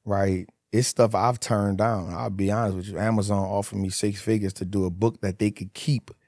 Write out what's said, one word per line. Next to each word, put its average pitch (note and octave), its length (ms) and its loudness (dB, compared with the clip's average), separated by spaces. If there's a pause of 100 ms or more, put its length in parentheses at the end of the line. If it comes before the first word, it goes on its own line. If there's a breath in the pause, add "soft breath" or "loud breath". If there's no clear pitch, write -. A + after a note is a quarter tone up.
right? G2 420 0 (240)
It's B2+ 160 2
stuff A2 260 4
I've A2+ 240 2
turned G2+ 400 2
down. G#2 360 0
I'll G#2+ 160 -4
be G2 200 0
honest G#2 260 0
with F#2 120 -8
you. F2+ 100 -8
Amazon G#2 480 2
offered G2+ 320 -4
me F#2+ 120 -2
six G2 320 -2
figures G#2 320 0
to - 100 -8
do F#2+ 220 0
a F2+ 40 0
book G#2+ 300 0
that F#2+ 180 -2
they G#2 120 2
could F#2+ 240 -10
keep - 360 -2 (180)